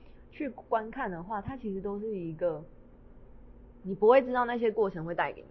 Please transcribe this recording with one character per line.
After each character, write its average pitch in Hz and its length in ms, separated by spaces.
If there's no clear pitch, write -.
去 294 180
观 220 400
看 226 220
的 165 100
话， 202 200
它 233 160
其 226 160
实 190 80
都 202 180
是 214 160
一 170 180
个， 160 300
你 185 100
不 208 140
会 262 140
知 247 100
道 254 140
那 240 120
些 226 140
过 208 180
程 170 140
会 170 100
带 160 200
给 - 180